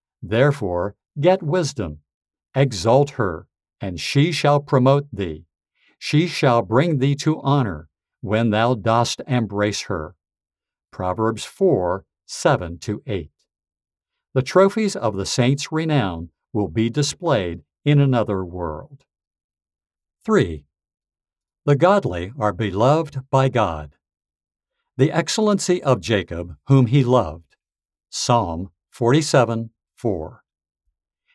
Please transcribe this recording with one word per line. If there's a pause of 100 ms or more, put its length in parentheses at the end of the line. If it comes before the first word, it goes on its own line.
(220)
Therefore, (240)
get
wisdom. (560)
Exalt
her, (340)
and
she
shall
promote
thee. (520)
She
shall
bring
thee
to
honor (320)
when
thou
dost
embrace
her. (760)
Proverbs
four, (200)
seven
to
eight. (1000)
The
trophies
of
the
saints'
renown (240)
will
be
displayed (220)
in
another
world. (1200)
Three, (1000)
the
godly
are
beloved
by
God. (1040)
The
excellency
of
Jacob, (120)
whom
he
loved. (540)
Psalm (180)
forty-seven, (240)
four. (920)